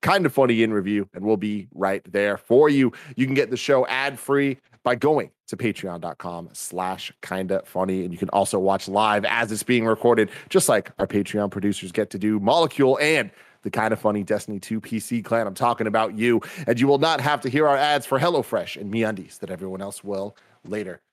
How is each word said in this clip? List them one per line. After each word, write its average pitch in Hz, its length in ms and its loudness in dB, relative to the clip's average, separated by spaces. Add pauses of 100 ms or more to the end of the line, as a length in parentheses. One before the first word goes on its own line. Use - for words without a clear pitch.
Kinda 175 260 2
Funny 120 320 4
In 113 100 4
Review, 101 440 -2
and 92 100 -8
we'll 110 120 2
be 104 360 -6
right 95 360 -2
there 101 280 0
for 147 320 6
you. 135 240 2 (220)
You 131 100 0
can 131 80 -2
get 135 160 2
the 123 80 -4
show 131 300 2
ad-free 139 720 -2 (240)
by 123 100 2
going 135 380 0 (160)
to 95 100 -8
patreon 95 440 -4
dot 82 180 -10
com 87 340 -10
slash 92 580 -8 (120)
kinda 95 420 -4
funny. 95 380 -2
And 87 100 -6
you 85 60 -12
can 95 100 -4
also 98 300 2
watch 95 280 0
live 104 380 2
as 113 260 0
it's 107 120 -6
being 117 240 2
recorded, 110 420 4 (200)
just 185 200 2
like 110 300 2
our 98 80 0
Patreon 101 420 -2
producers 95 420 -4
get 104 200 -2
to 101 80 -8
do. 107 200 0
Molecule 135 640 2
and 147 300 2 (300)
the 104 80 -8
Kinda 110 260 0
Funny 104 280 0
Destiny 101 360 -4
two 110 220 -6
P 113 180 -6
C 117 220 -4
clan. 113 260 0
I'm 95 60 -8
talking 117 340 0
about 110 300 0
you. 117 240 2 (260)
And 120 100 2
you 123 80 2
will 139 120 4
not 156 240 2
have 143 200 0
to 135 80 -4
hear 147 160 2
our 139 120 4
ads 147 280 2
for 135 140 0
HelloFresh 120 560 -2
and 104 180 -10
MeUndies 107 460 -4
that 90 100 -12
everyone 92 320 -10
else 98 220 -12
will 101 320 -8 (320)
later. 95 320 -8 (140)